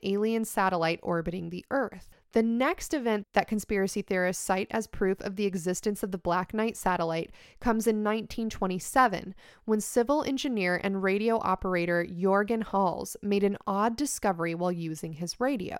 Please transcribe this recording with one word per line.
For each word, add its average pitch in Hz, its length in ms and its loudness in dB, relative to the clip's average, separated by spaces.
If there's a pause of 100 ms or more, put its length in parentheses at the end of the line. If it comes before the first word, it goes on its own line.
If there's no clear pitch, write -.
alien 214 420 0
satellite 175 580 0
orbiting 170 460 -4
the 180 220 -10
Earth. 247 400 -2 (220)
The 226 100 6
next 240 500 0
event 233 400 0
that - 140 4
conspiracy 202 560 -2
theorists 185 420 0
cite 190 280 0
as 220 160 -2
proof 196 320 0
of 190 160 -6
the 208 100 0
existence 185 560 -2
of 208 80 -4
the 185 80 -4
Black 180 340 -2
Knight 220 240 -2
satellite 170 540 -2 (300)
comes 226 260 2
in 214 160 4
nineteen 220 480 -2
twenty-seven, 190 840 2 (280)
when 220 160 2
civil 254 440 2
engineer 214 580 0
and 196 200 0
radio 202 360 2
operator 175 680 0
Jorgen 196 600 2
Hals 190 580 0
made 202 220 2
an 202 120 2 (120)
odd 208 280 0
discovery 170 580 -2
while 180 180 0
using 165 420 -6
his 170 260 -8
radio. 247 400 -2